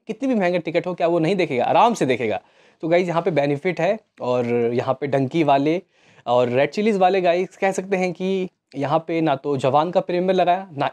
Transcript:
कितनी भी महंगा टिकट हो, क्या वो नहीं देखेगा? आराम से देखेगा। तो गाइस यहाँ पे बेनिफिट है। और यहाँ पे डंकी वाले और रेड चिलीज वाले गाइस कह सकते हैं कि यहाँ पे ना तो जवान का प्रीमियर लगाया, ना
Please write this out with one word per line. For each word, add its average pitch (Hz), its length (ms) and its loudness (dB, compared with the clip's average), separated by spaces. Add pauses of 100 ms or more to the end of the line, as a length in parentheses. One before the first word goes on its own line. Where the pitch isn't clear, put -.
कितनी 240 220 -6
भी 240 120 0
महंगा 180 180 0
टिकट 170 280 -4
हो, 180 80 -6
क्या 175 120 0
वो 170 120 2
नहीं 170 180 2
देखेगा? 143 280 0
आराम 180 300 4
से 165 120 0
देखेगा। 113 340 -2 (420)
तो 170 60 -4
गाइस 175 200 2
यहाँ 165 140 -2
पे 185 80 -2
बेनिफिट 147 500 -2
है। 196 180 0 (220)
और 123 260 0 (280)
यहाँ 127 260 -2
पे 147 60 -4
डंकी 139 380 0
वाले 143 380 2 (440)
और 123 220 2
रेड 135 220 2
चिलीज 208 260 0
वाले 185 240 2
गाइस 180 360 0
कह 190 160 0
सकते 190 240 -4
हैं 180 160 -2
कि 185 360 -4 (280)
यहाँ 139 220 0
पे 165 220 -4
ना 151 160 0
तो 143 200 -4
जवान 139 340 0
का 185 100 0
प्रीमियर 180 340 -2
लगाया, 185 420 0
ना 135 160 -2